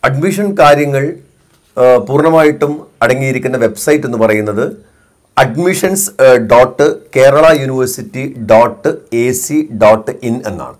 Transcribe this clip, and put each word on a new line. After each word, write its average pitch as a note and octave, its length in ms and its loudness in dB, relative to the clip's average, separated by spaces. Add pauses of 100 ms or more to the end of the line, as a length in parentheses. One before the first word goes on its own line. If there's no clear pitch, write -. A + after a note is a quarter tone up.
അഡ്മിഷൻ F3+ 400 -2 (140)
കാര്യങ്ങൾ, D3 440 2 (760)
ഏ, - 20 2 (240)
പൂർണ്ണമായിട്ടും D3+ 640 2 (320)
അടങ്ങിയിരിക്കുന്ന B2+ 600 -2
വെബ്സൈറ്റ് D3 440 -2
എന്ന് A#2 160 -4
പറയുന്നത് G#2+ 400 -2 (800)
admissions, F3 580 -2 (220)
ഏ, C3 60 6 (220)
ഡോട്ട് B2+ 360 2 (300)
കേരള C#3 280 4 (140)
യൂണിവേഴ്സിറ്റി B2+ 640 -6 (280)
ഡോട്ട് - 380 2 (320)
എ A#2+ 40 0 (180)
സി D3 160 -4 (240)
ഡോട്ട് A2 320 2 (140)
ഇൻ A#2 60 -2 (160)
എന്നാണ്. F2 280 -14